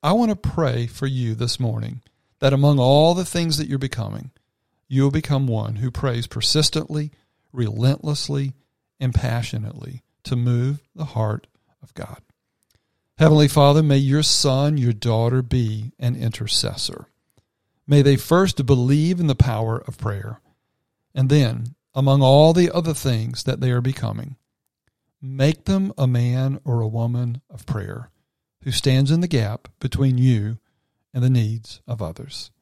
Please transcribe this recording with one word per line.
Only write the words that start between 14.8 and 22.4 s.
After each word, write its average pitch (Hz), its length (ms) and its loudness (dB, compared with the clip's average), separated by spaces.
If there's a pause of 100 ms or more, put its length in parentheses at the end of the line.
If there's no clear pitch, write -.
daughter 117 480 0
be 113 560 -2
an 127 180 -4
intercessor. - 920 -6 (800)
May 147 140 6
they 139 160 6
first 175 480 0
believe 143 560 2
in 170 60 0
the 139 80 2
power 113 520 0
of - 120 -12
prayer, 110 420 -8 (760)
and 135 140 0
then, 123 460 0 (200)
among 139 280 4
all 147 320 8